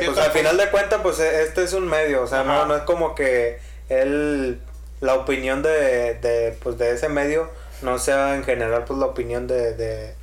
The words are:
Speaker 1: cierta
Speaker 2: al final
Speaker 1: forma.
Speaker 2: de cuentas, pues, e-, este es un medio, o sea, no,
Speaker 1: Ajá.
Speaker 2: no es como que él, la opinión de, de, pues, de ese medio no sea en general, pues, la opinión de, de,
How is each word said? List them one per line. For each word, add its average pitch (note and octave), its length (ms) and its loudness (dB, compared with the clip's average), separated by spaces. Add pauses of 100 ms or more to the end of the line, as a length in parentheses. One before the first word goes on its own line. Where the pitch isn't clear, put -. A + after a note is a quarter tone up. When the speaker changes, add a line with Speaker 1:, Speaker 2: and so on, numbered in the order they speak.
(120)
Speaker 1:
cierta D3+ 140 4
Speaker 2:
al D3 40 2
final D#3 220 4
Speaker 1:
forma. G3 120 4
Speaker 2:
de G3 60 0
cuentas, G3+ 320 2
pues, F3 160 0
e-, D#3 240 2
este E3 220 0
es F3 80 -4
un F#3 160 0
medio, D3+ 340 2
o A#2+ 60 -2
sea, C3+ 160 0
no, C#3 80 0
Speaker 1:
Ajá. D3 140 2
Speaker 2:
no D3 100 2
es D3 80 -2
como D#3 320 0
que B2 420 0 (300)
él, C3+ 720 0 (400)
la C3 140 2
opinión C3 480 0
de, C3 520 2
de, A#2 480 0
pues, A#2+ 160 -4
de A#2+ 140 2
ese D3+ 160 -2
medio D3+ 420 0 (320)
no B2 160 0
sea C#3 380 2
en C3+ 80 -4
general, A#2+ 420 0
pues, C3+ 140 -4
la C3+ 60 2
opinión A#2+ 420 -4
de, A#2+ 260 0
de, A2 480 -6